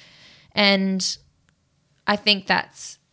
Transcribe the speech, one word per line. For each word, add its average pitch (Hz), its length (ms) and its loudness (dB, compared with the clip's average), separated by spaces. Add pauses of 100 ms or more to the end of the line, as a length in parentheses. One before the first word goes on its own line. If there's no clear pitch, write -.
(540)
And 190 640 0 (920)
I 208 80 2
think 208 320 0
that's - 500 -4 (160)